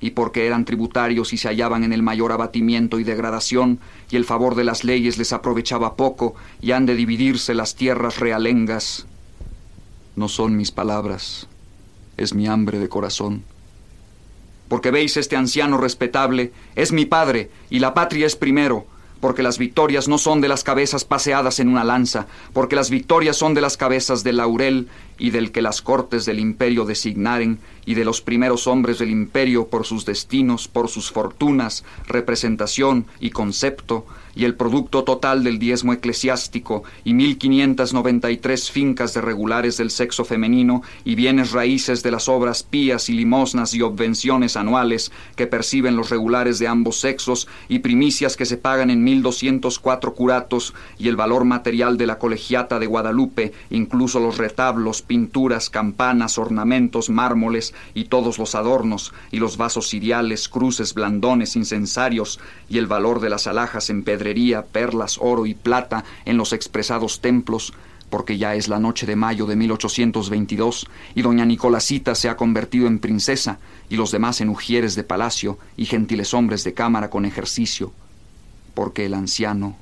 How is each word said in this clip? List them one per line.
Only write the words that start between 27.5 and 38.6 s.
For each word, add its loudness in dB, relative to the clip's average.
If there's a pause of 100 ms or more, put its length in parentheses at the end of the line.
y -2
de 0
los -2
primeros 0
hombres 2
del -2
imperio 0
por -2
sus -6
destinos, 0
por -2
sus -8
fortunas, 0 (240)
representación 0 (140)
y -4
concepto, -2 (300)
y 0
el 2
producto 0
total 2
del 0
diezmo 0
eclesiástico, -2 (200)
y 2
mil 4
quinientas 2
noventa 2
y -2
tres -2